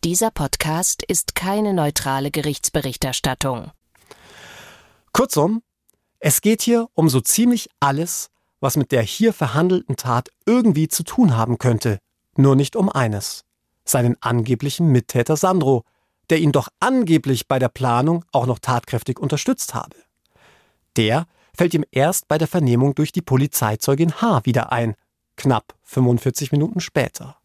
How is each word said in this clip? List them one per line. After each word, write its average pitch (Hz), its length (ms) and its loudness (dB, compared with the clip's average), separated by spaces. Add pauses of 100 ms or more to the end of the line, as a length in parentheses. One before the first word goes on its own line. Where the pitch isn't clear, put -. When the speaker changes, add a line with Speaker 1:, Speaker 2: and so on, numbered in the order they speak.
Speaker 1:
Dieser 180 280 0
Podcast - 720 -4
ist - 300 -6
keine 202 400 -2
neutrale 147 560 -2
Gerichtsberichterstattung. 135 1400 -6 (1400)
Speaker 2:
Kurzum, 220 500 0 (560)
es - 220 0
geht 208 200 2
hier 233 320 2
um 160 160 4
so 127 100 2
ziemlich 240 500 0 (100)
alles, 143 500 -2 (300)
was 139 180 0
mit 139 140 0
der 123 100 2
hier 214 320 0
verhandelten 156 600 0
Tat 123 340 -4 (160)
irgendwie 202 440 2
zu - 140 -6
tun 180 320 2
haben 113 220 0
könnte, 113 420 0 (360)
nur 135 200 6
nicht 135 200 0
um 196 140 2
eines: 110 560 -4 (380)
seinen 120 380 0
angeblichen 123 680 0
Mittäter 127 500 2
Sandro, 143 460 2 (460)
der 160 100 4
ihn 147 120 2
doch 131 180 0 (100)
angeblich 165 680 0
bei 131 120 0
der 127 100 0
Planung 131 600 0
auch 123 140 0
noch 123 140 -2
tatkräftig 123 600 -4
unterstützt - 540 -4
habe. - 220 -10 (1000)
Der 120 320 0 (280)
fällt 175 180 0
ihm 147 180 0
erst 147 360 0
bei 151 100 0
der 156 100 0
Vernehmung 135 480 2
durch 151 160 -2
die 180 100 -4
Polizeizeugin 135 1000 0
H 202 240 2
wieder 123 260 0
ein, 117 240 -2 (400)
knapp - 480 -2
fünfundvierzig 123 680 0
Minuten 147 280 0
später. - 640 -6